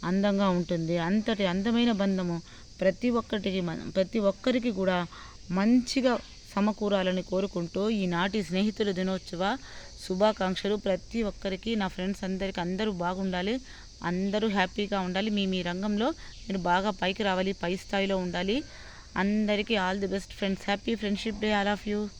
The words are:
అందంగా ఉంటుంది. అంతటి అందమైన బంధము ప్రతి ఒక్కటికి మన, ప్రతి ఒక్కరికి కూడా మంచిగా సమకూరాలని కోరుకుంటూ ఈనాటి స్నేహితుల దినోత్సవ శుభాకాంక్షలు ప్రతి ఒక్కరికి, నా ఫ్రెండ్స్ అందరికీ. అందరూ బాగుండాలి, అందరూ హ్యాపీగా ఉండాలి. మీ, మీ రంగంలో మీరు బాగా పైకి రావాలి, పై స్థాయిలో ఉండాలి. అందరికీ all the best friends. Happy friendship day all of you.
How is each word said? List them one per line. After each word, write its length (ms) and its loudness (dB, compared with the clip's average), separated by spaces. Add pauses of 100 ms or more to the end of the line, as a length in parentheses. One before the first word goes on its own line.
అందంగా 440 4
ఉంటుంది. 500 2
అంతటి 480 2
అందమైన 460 2
బంధము 500 0 (380)
ప్రతి 300 2
ఒక్కటికి 500 0
మన, 360 -4
ప్రతి 220 2
ఒక్కరికి 520 2
కూడా 360 2 (440)
మంచిగా 680 4 (380)
సమకూరాలని 680 2
కోరుకుంటూ 680 -2
ఈనాటి 520 0
స్నేహితుల 480 0
దినోత్సవ 680 -2 (520)
శుభాకాంక్షలు 680 2
ప్రతి 480 -2
ఒక్కరికి, 540 -2
నా 120 0
ఫ్రెండ్స్ 360 -4
అందరికీ. 360 -2
అందరూ 320 -2
బాగుండాలి, 680 -2 (440)
అందరూ 440 0
హ్యాపీగా 520 0
ఉండాలి. 300 0
మీ, 160 2
మీ 160 0
రంగంలో 480 0 (380)
మీరు 100 -2
బాగా 320 2
పైకి 320 -2
రావాలి, 300 2
పై 240 -2
స్థాయిలో 400 0
ఉండాలి. 460 0 (540)
అందరికీ 580 2
all 300 2
the 100 -2
best 140 -4
friends. 320 -2
Happy 400 -2
friendship 400 -2
day 240 2
all 140 0
of 140 -8
you. 160 -2 (120)